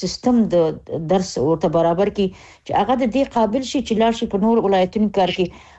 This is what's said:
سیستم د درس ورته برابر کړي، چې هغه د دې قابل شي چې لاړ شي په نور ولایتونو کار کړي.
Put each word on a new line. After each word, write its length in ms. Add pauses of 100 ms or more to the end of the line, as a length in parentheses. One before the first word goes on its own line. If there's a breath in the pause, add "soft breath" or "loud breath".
سیستم 440
د 360 (320)
درس 260
ورته 300
برابر 400
کړي، 200 (360 loud breath)
چې 100
هغه 200
د 100 (100)
دې 100 (100)
قابل 280
شي 200
چې 180
لاړ 180
شي 80
په 120
نور 200
ولایتونو 500
کار 200
کړي. 200 (300 loud breath)